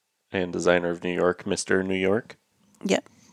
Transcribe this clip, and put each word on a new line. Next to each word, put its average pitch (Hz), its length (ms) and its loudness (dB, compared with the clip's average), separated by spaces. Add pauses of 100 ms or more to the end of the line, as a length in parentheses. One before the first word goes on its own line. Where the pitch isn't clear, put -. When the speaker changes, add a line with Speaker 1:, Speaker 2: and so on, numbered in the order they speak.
(320)
Speaker 1:
and 90 200 -2
designer 87 380 2
of 85 140 -6
New 90 100 -2
York, 87 320 0
Mister 95 360 0
New 95 120 -2
York. 95 420 -2 (480)
Speaker 2:
Yep. 190 240 -2 (240)